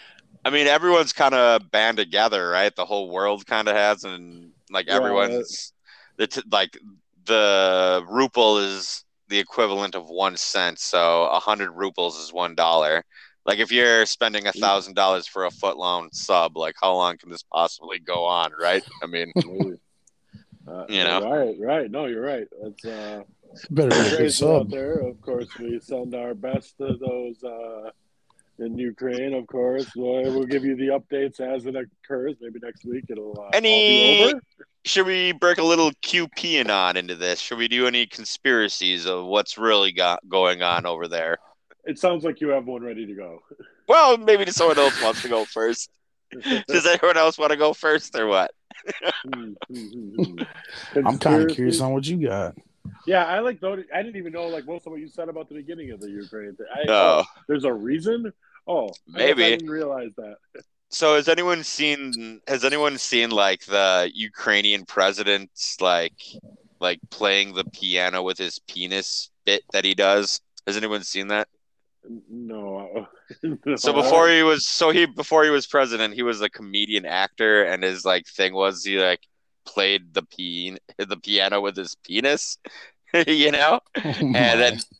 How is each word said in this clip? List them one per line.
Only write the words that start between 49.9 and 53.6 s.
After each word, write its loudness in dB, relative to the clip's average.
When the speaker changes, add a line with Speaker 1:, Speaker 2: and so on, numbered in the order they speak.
Speaker 2:
hmm. -8
Speaker 3:
I'm 2
kinda 0
Speaker 2:
Conspiracy? 2
Speaker 3:
curious 0
on -2
what -2
you -2
got. -4
Speaker 2:
Yeah, 2
I, -2
like, -4
don't, -6